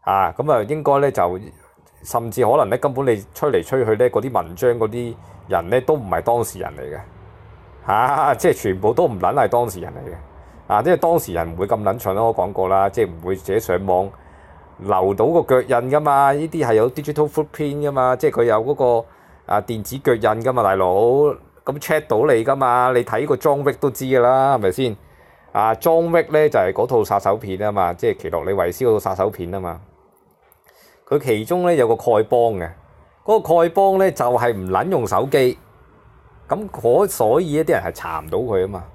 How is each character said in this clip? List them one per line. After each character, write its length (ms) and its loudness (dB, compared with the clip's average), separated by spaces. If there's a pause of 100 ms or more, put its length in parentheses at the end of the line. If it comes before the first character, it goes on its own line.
啊， 360 0
噉 140 -4
啊， 120 2
應 200 -6
該 160 2
呢， 100 2
就， 300 -2 (640)
甚 260 -6
至 160 0
可 120 4
能 100 2
呢， 100 -2
根 160 -2
本 120 -4
你 180 0 (100)
吹 160 -4
嚟 160 0
吹 200 -2
去 60 0
呢， 180 2
嗰 100 0
啲 140 -4
文 240 -4
章 140 2
嗰 180 -2
啲 260 -8 (320)
人 220 -2
呢， 100 2
都 140 0
唔 160 -4
係 120 -2
當 220 0
事 160 -10
人 160 -8
嚟 60 -14
嘅。 180 -12 (920)
啊， 460 2
即 140 2
係 40 4
全 280 -2
部 120 2
都 120 2
唔 120 -2
撚 160 0
係 140 2
當 220 0
事 100 -12
人 140 -12
嚟 180 -14
嘅。 40 -14 (520)
啊， 160 2
即 60 2
係 80 4
當 200 2
事 140 -4
人 220 -4
唔 20 -12
會 120 -4
咁 140 0
撚 160 0
蠢 160 -4
咯， 140 0
我 80 0
講 160 -2
過 160 -2
啦， 220 2
即 160 0
係 40 -10
唔 180 -12
會 100 -2
自 160 -6
己 40 2
上 280 -2
網 260 0 (680)
留 340 0
到 140 2
個 140 2 (200)
腳 0 -
印 300 0
㗎 100 2
嘛， 320 2
呢 160 -2
啲 160 -2
係 80 2
有 180 4
digital 380 -2
footprint 580 -4
㗎 40 -2
嘛， 260 0
即 120 0
係 120 -2
佢 20 4
有 120 2 (100)
嗰 100 -2
個， 300 2 (400)
啊， 160 0
電 200 -6
子 180 -10
腳 140 2
印 280 0
㗎 100 -2
嘛， 100 0
大 140 4
佬， 180 2
噉 880 0
check 280 -2
到 100 0 (160)
你 100 2
㗎 120 0
嘛， 380 2
你 100 2
睇 220 -2
個 100 0
John 280 0
Wick 160 0
都 100 0
知 160 -8
㗎 140 2
啦， 380 4
係 40 -2
咪 100 2
先？ 260 -2 (540)
啊， 240 2
John 360 0
Wick 200 0
呢， 160 4
就 100 2
係 140 2
嗰 160 0
套 160 2
殺 160 0
手 160 0
片 240 -8
吖 140 -2
嘛， 200 0
即 140 -4
係 100 0
奇 120 -10
洛 160 -4
李 80 -2
維 180 0
斯 140 -4
嗰 80 4
套 60 2
殺 160 -4
手 140 0
片 220 -10
吖 80 -8
嘛。 220 -10 (1200)
佢 140 0
其 240 0
中 200 -2
呢， 120 4
有 140 4
個 60 4
丐 280 2
幫 160 2 (140)
嘅， 160 -6 (560)
嗰 160 2
個 140 0
丐 180 4
幫 240 2
呢， 120 4
就 140 -4
係 300 2
唔 160 -6
撚 200 0
用 160 0
手 240 0
機， 300 2 (880)
噉 220 -6
嗰， 360 2
所 360 0
以 100 -4
一 140 0
啲 80 0
人 100 0
係 80 -6
查 280 -8
唔 100 -12
到 80 -2
佢 240 -2
吖 80 -2
嘛。 140 -12 (120)